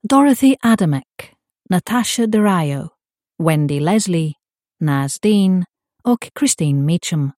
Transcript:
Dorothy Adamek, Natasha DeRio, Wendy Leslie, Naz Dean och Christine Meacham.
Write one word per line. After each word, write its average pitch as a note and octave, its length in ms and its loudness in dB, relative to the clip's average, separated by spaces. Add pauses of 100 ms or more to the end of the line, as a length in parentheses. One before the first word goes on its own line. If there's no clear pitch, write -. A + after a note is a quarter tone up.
Dorothy C4+ 520 4
Adamek, F#3 720 -2 (360)
Natasha A3 580 -2
DeRio, F3+ 640 0 (540)
Wendy D3+ 360 0
Leslie, E3 540 -2 (460)
Naz C#3 400 -2
Dean F#3+ 460 2 (380)
och - 360 -2
Christine D3 420 0
Meacham. D3+ 560 -2